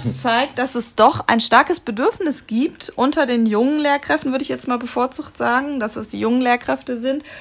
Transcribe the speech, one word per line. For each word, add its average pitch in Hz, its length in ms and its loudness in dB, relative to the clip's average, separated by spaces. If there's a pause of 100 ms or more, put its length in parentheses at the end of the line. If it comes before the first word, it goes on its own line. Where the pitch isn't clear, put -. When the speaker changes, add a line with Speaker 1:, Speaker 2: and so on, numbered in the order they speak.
(100)
Speaker 1:
<laughs> - 120 -6
Speaker 2:
zeigt, 247 360 0
dass 262 160 -2
es 233 220 -2
doch 233 320 6
ein 226 100 4
starkes 277 420 4
Bedürfnis 277 680 -2
gibt 269 480 -2
unter 285 300 2
den 233 200 2
jungen 247 320 2
Lehrkräften, 285 540 0
würde 269 100 -4
ich - 80 -6
jetzt 254 160 -6
mal 247 120 0
bevorzugt 247 600 -6
sagen, 262 400 -2
dass 220 160 -4
es 220 140 -8
die 202 100 -8
jungen 233 220 2
Lehrkräfte 247 580 -2
sind, 269 240 -4 (180)